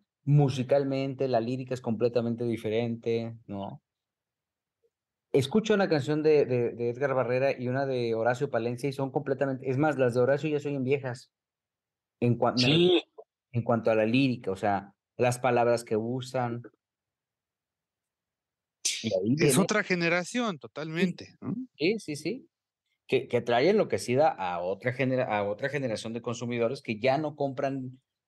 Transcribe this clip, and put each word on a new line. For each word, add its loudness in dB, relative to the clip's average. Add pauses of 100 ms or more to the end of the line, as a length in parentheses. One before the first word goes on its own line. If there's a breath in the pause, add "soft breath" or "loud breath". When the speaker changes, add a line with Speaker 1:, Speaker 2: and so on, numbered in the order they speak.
(220)
Speaker 1:
musicalmente, 2
la 2
lírica -4
es -6
completamente 0
diferente, -2 (100)
¿no? -10 (1500)
Escucho 2
una 2
canción 0
de, 6
de, 0
de -4
Edgar -2
Barrera 0
y -6
una -2
de -2
Horacio 0
Palencia -4
y -4
son -6
completamente, -4
es -2
más, 2
las 2
de 2
Horacio 2
ya 0
se -6
oyen -4
viejas -4 (880)
en 4
cua-, 2
me -2
Speaker 2:
Sí. 4
Speaker 1:
refiero 6 (460)
en -2
cuanto 2
a 4
la 4
lírica, 2
o -4
sea, -2 (240)
las 2
palabras 2
que -2
usan. -4 (2500)
Y -6
ahí 0
Speaker 3:
Es 0
Speaker 1:
viene 4
Speaker 3:
otra 2
generación, -2
totalmente, -4
¿no? -6 (220)
Speaker 1:
Sí, 0
sí, -10
sí. -8 (600)
Que, 0
que 0
trae 4
enloquecida 2
a -4
otra -2
genera-, 0
a 0
otra -2
generación -6
de -8
consumidores -4
que -6
ya 2
no -4
compran -6 (280)